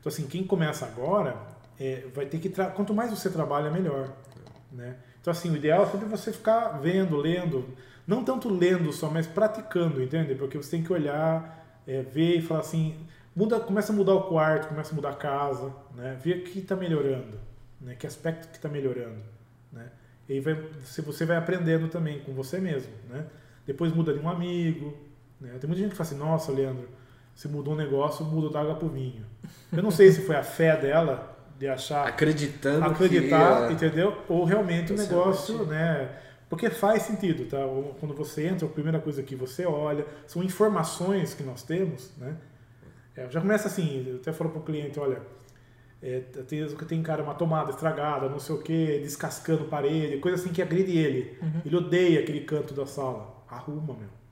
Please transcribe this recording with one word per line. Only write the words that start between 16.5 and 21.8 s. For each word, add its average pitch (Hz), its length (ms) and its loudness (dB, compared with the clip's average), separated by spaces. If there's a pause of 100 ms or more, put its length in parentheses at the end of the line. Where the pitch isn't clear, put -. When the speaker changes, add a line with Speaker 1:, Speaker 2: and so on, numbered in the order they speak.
Speaker 1:
tá 190 140 -2
melhorando, 139 640 0 (420)
né? 123 160 -12
Que - 120 -12
aspecto 160 440 -6
que - 80 -20
tá - 100 -8
melhorando, 120 520 -4 (500)
né? 117 160 -16 (400)
E 139 60 -4
aí 135 60 0
vai, 156 160 0
você, - 480 -10
você 147 220 -4
vai 170 120 4
aprendendo 165 500 2